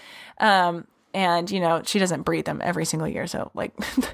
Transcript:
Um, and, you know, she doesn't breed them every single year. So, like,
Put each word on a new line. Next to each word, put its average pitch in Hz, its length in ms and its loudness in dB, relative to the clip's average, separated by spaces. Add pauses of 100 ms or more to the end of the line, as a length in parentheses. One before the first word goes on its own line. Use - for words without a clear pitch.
(380)
Um, 180 500 4 (260)
and, 175 380 2
you 196 80 0
know, 165 260 2
she - 140 0
doesn't 175 240 0
breed 165 220 -2
them 151 180 -6
every 175 220 -2
single 160 220 -2
year. - 200 -6
So, - 260 -8
like, - 200 -6 (400)